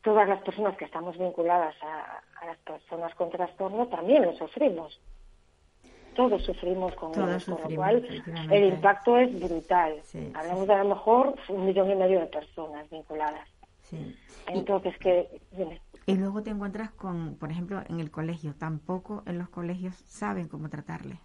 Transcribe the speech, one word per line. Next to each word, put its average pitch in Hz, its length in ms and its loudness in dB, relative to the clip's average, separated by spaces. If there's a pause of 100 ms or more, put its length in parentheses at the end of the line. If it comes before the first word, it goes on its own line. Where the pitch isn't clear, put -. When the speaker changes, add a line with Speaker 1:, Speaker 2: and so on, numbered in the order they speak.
Speaker 1:
todas 214 260 6
las 196 140 0
personas 196 360 -2
que 151 80 -10
estamos 165 340 -10
vinculadas 175 640 0
a, 156 400 -10 (180)
a 170 60 -14
las 160 120 -12
personas 165 540 -10
con 170 160 -2
trastorno 190 580 -2
también 214 360 4
lo 170 120 2
sufrimos. 165 640 -2 (1160)
Todos 233 280 2
sufrimos 185 520 -4
con 160 180 -10
Speaker 2:
Todos 180 160 0
Speaker 1:
ellos, 180 160 -2
con 185 80 -6
lo 160 80 -6
Speaker 2:
sufrimos, 156 240 -4
Speaker 1:
cual 220 200 6
Speaker 2:
efectivamente. 165 520 0
Speaker 1:
el 196 160 8
impacto 196 440 6
es 247 220 4
brutal. 170 540 2 (100)
Speaker 2:
Sí, 151 300 -12
Speaker 1:
Hablamos 170 280 -4
Speaker 2:
sí, 196 40 0
sí. - 20 0
Speaker 1:
de 208 60 6
a 196 100 6
lo 202 60 4
mejor 233 460 4 (140)
un 190 160 -2
millón 190 260 4
y 196 40 4
medio 185 240 4
de 160 60 0
personas 151 640 -10
vinculadas. 151 580 -6 (360)
Speaker 2:
Sí. - 320 -12 (320)
Speaker 1:
Entonces, 185 480 0
Speaker 2:
Y - 40 -20
Speaker 1:
que, 180 280 4 (240)
dime. 180 300 -8 (240)
Speaker 2:
y 196 100 2
luego 196 280 -2
te 220 60 -8
encuentras 214 420 -6
con, 170 460 -8
por 151 140 -8
ejemplo, 180 360 -6
en 170 140 -6
el 151 100 -8
colegio. 160 480 -6
Tampoco 180 680 -6
en 175 120 -6
los 175 120 -6
colegios 180 460 -8 (120)
saben 190 420 -6
cómo 156 200 -10
tratarle. 151 560 -12